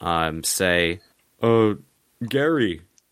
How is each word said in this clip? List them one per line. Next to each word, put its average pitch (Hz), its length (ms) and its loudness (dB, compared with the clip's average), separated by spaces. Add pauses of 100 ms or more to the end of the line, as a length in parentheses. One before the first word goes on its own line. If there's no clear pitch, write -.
um, 82 420 -2
say, 87 560 0 (420)
"Uh, 113 340 4 (520)
Gary, 131 540 -2 (300)